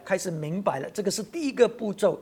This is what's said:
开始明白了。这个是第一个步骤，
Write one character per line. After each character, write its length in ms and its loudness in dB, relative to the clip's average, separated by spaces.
开 140 0
始 120 -4
明 320 -4
白 180 0
了。 100 -6
这 120 -4
个 80 2
是 120 -4
第 260 -4
一 40 -2
个 160 6
步 240 -4
骤， 300 2